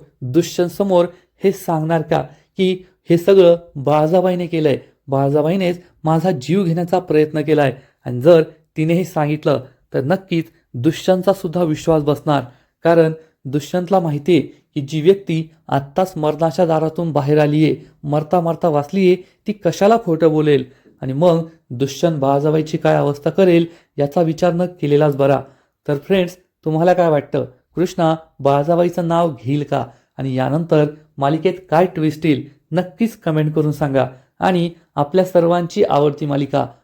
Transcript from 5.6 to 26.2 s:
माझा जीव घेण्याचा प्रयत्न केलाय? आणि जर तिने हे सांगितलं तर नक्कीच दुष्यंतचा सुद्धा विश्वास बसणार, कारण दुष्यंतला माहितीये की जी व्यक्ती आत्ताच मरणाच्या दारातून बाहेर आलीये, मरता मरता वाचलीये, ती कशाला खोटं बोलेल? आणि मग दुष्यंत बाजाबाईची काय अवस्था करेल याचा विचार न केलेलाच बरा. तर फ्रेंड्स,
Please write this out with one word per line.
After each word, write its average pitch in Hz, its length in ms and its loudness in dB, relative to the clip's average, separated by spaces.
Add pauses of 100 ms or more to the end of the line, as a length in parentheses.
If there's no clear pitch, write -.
माझा 160 280 0
जीव 180 320 -2
घेण्याचा 175 360 -2
प्रयत्न 156 420 0
केलाय? 147 320 0 (320)
आणि 123 160 -8
जर 160 220 6 (340)
तिने 156 160 0
हे 180 100 0
सांगितलं 151 600 -2 (300)
तर 143 100 -2
नक्कीच 170 420 -4 (280)
दुष्यंतचा 180 600 0
सुद्धा 180 300 -4
विश्वास 156 400 0
बसणार, 143 400 0 (400)
कारण 165 300 4 (320)
दुष्यंतला 170 540 -2
माहितीये 156 420 0
की - 400 -10
जी 151 200 -6
व्यक्ती 165 480 0 (180)
आत्ताच 139 480 -4
मरणाच्या 156 500 0
दारातून 160 460 -2
बाहेर 143 280 2
आलीये, 147 360 2 (280)
मरता 151 380 -2
मरता 165 280 -2
वाचलीये, 180 460 0
ती - 360 -14
कशाला 208 540 0
खोटं 165 240 2
बोलेल? 151 340 2 (380)
आणि 135 120 -6
मग 165 340 2 (220)
दुष्यंत 139 500 -2
बाजाबाईची 151 580 0
काय 156 180 0
अवस्था 143 340 -2
करेल 170 360 2 (320)
याचा 143 240 0
विचार 165 320 0
न 175 120 -2
केलेलाच 147 500 0
बरा. 139 260 2 (460)
तर 147 100 -2
फ्रेंड्स, 175 400 -2 (280)